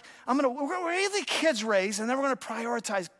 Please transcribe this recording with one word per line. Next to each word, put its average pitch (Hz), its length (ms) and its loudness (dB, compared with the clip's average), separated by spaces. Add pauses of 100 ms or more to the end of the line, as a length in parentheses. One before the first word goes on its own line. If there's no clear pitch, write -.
(260)
I'm 254 120 2
gonna, 285 100 2
we're, 254 140 -2
we're 339 280 -2
gonna 349 60 0
get 392 160 0
the 392 140 -2
kids 285 360 2
raised, 202 380 2
and 220 80 -2
then 254 80 2
we're 269 60 0
gonna 269 140 2
prioritize 226 840 -4